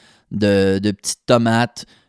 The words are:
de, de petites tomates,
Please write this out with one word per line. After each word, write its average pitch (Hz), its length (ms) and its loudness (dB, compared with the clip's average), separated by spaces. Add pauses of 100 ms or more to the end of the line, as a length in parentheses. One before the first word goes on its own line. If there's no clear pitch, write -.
(300)
de, 98 520 2
de 104 80 0
petites - 360 -10
tomates, 117 600 0 (220)